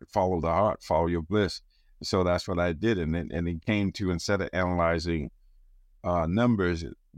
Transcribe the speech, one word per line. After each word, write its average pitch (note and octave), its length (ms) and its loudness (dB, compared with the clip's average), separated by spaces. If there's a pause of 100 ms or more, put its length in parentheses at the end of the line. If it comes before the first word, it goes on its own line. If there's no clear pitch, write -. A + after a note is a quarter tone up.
Follow F#2 340 0
the E2 200 0
heart, G#2+ 220 0
follow E2 240 0
your E2+ 140 0
bliss." G2 400 0 (420)
So F#2+ 200 2
that's F2 240 0
what F2+ 120 -2
I F2 140 2
did. G2+ 240 0
And D#2 180 -2
then, E2+ 180 -4
and E2+ 140 -2
it E2+ 180 -6
came G2+ 280 0
to, F#2 180 -2
instead F#2+ 300 0
of E2+ 120 -2
analyzing, E2+ 800 0 (720)
uh, F2 240 0
numbers, F#2 580 2 (320)